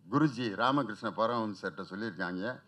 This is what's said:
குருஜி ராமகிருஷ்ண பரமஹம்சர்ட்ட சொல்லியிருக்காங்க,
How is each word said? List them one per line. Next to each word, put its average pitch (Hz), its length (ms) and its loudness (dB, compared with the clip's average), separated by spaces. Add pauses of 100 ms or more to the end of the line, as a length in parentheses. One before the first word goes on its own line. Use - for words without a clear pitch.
(100)
குருஜி 143 460 2
ராமகிருஷ்ண 117 540 2
பரமஹம்சர்ட்ட 104 800 0
சொல்லியிருக்காங்க, 92 760 -4